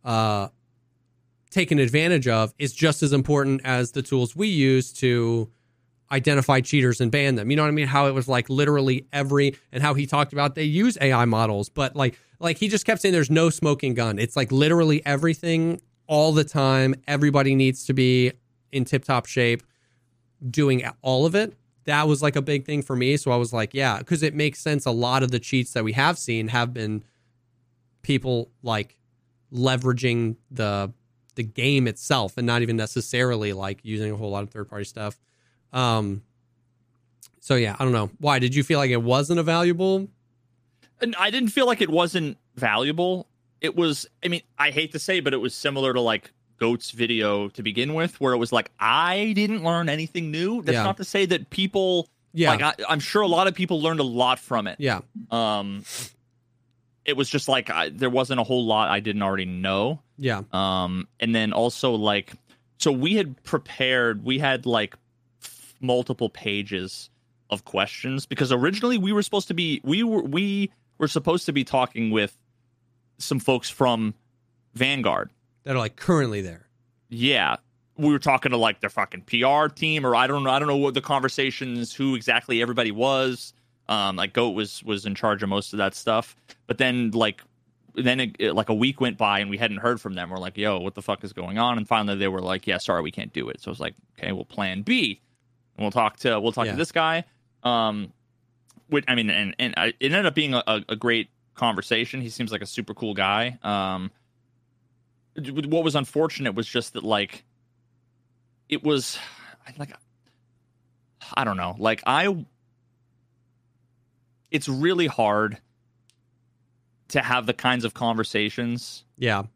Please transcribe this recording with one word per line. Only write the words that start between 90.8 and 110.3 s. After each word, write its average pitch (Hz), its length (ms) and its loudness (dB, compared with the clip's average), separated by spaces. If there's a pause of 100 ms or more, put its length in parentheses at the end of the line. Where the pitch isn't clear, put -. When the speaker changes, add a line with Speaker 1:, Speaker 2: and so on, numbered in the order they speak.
Speaker 2:
the 101 80 -16
fuck 98 220 -6
is 95 100 -14
going 92 240 -8
on?" 120 220 0
And 104 80 -6
finally 104 280 0
they 98 120 -2
were 92 140 -4
like, 92 260 -4
"Yeah, 90 100 0
sorry, 85 240 -2
we 76 100 -6
can't - 220 -12
do 62 160 -6
it." 64 100 -12
So - 100 -14
I - 20 -10
was - 80 -14
like, - 160 -8 (240)
"Okay, - 140 -6
well, 95 120 -8
plan 98 380 -6
B. 190 360 -2 (580)
And 104 60 -4
we'll 104 60 0
talk 110 280 0
to, 113 220 0
we'll 113 120 0
talk 113 140 -2
Speaker 1:
Yeah. 104 80 -4
Speaker 2:
to 131 40 -4
this 165 140 -4
guy." 165 340 0 (380)
Um, 110 500 -2 (760)
which, 147 180 0
I 127 80 0
mean, 110 160 0
and, 98 260 -2
and 123 200 -2
I, 92 100 2 (120)
it 135 120 0
ended 190 160 2
up 143 80 0
being 147 180 0
a, 123 140 0
a, 110 220 0
a 110 60 -4
great 117 360 0 (240)
conversation. 117 640 -2
He 117 80 -10
seems 110 220 -8
like 101 100 -6
a 101 60 -12
super 107 260 -10
cool 104 220 -6
guy. 107 480 0
Um, 95 480 -4 (1300)
d-, 139 100 -10
what 156 320 0
was 151 120 2
unfortunate 143 600 -2
was 113 120 -4
just - 260 -4
that, 107 100 -10
like, 101 420 -2 (1200)
it 151 160 -6
was, 143 360 -2 (480)
I, - 100 -20
like, 143 180 -14 (1400)